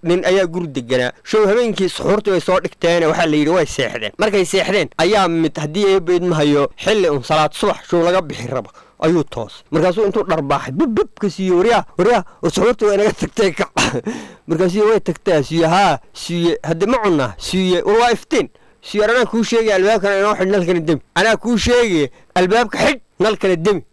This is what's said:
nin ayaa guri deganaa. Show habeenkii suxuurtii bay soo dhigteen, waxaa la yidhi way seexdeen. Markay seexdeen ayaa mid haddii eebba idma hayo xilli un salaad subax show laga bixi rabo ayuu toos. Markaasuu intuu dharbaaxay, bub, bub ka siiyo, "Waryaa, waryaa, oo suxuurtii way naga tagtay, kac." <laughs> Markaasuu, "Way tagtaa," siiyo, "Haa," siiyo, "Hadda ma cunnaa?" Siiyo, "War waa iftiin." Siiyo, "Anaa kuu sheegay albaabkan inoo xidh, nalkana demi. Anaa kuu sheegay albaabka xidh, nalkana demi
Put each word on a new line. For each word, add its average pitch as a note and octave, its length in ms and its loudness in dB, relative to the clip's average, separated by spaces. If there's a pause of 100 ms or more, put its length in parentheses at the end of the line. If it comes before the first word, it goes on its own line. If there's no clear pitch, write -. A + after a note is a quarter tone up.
nin F3 220 0
ayaa F#3 200 2
guri E3+ 220 -6
deganaa. B2 440 -4 (120)
Show G#3+ 240 2
habeenkii G#3 420 0
suxuurtii G#3 420 -2
bay F3 100 0
soo F#3 180 0
dhigteen, E3+ 500 -2
waxaa E3 160 0
la D3+ 120 0
yidhi D3+ 120 0
way E3+ 160 2
seexdeen. A2+ 520 -6
Markay G3 280 0
seexdeen F#3 520 -2
ayaa F#3+ 300 2
mid E3 300 -2
haddii D#3+ 280 -4 (120)
eebba F3 160 0
idma F3 220 0
hayo D3 420 2
xilli G3 320 0
un C#3+ 140 -2
salaad D#3 300 0
subax - 360 -4
show F3 140 2
laga F3+ 180 2
bixi C#3 260 -10
rabo A#2+ 220 -8 (300)
ayuu D#3+ 240 2
toos. - 480 -10
Markaasuu E3+ 340 0
intuu G#3+ 180 -2
dharbaaxay, C#3+ 480 -2
bub, B3 240 0
bub - 140 0 (100)
ka G3+ 100 -2
siiyo, F#3 280 0
"Waryaa, G#3 260 4 (140)
waryaa, A#3 260 2 (200)
oo E3+ 60 0
suxuurtii A3+ 360 0
way G3+ 120 2
naga G#3 160 2
tagtay, - 380 -2
kac." F3 180 -6 (400)
<laughs> - 380 -14
Markaasuu, F#3 420 2
"Way A3 100 2
tagtaa," E3 440 0
siiyo, D#3+ 260 0
"Haa," F3 300 2 (140)
siiyo, E3+ 500 -2
"Hadda E3 240 -2
ma B3+ 100 2
cunnaa?" D#3 400 0
Siiyo, F3+ 480 0
"War G#3+ 140 2
waa A#3+ 120 4
iftiin." G#3+ 380 -2 (320)
Siiyo, G#3 240 -2
"Anaa A#3 200 2
kuu A3+ 180 -2
sheegay A3 300 0
albaabkan G3 460 2
inoo G#3 160 2
xidh, F#3+ 160 -2
nalkana F3+ 280 0
demi. D#3 220 -2 (140)
Anaa G#3 220 2
kuu A#3 200 -2
sheegay G3+ 520 2 (260)
albaabka G#3 420 0
xidh, C4 240 0 (180)
nalkana F#3+ 360 0
demi E3+ 380 0